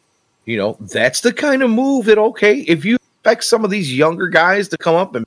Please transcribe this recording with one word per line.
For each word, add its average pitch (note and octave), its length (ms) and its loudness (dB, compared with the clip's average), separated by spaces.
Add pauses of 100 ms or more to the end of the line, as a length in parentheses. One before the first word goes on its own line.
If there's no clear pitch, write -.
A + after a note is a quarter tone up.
(440)
you A2+ 140 -6
know, G#2 200 -4
that's A#2 440 -4
the A#3+ 100 2
kind C#4 300 -2
of B3 80 2
move B3+ 340 0
that, G#3+ 140 4
okay, G#3+ 420 2
if D#3+ 240 -2
you A3+ 120 0
expect - 480 -2
some A3 200 0
of G3 60 -2
these E3 260 -4
younger E3 320 0
guys F3+ 400 2
to D#3+ 80 -8
come E3 180 0
up F#3 200 0
and A2+ 120 -6